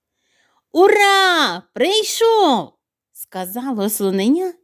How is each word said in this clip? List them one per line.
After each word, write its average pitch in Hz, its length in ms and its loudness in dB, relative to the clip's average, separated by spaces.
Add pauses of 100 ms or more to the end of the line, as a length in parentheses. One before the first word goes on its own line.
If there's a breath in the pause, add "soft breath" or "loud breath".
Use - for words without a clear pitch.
(720)
«Ура! 381 920 2 (100)
Прийшов!» 381 1000 0 (380)
сказало 208 800 -8
слонення 214 640 -2 (100)